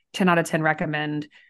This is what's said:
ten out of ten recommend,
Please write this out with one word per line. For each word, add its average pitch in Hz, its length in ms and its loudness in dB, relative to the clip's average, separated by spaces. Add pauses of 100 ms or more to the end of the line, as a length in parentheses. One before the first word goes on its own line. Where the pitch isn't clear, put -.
(140)
ten 185 140 2
out 170 100 6
of 165 80 2
ten 160 160 -2
recommend, 151 680 -4 (200)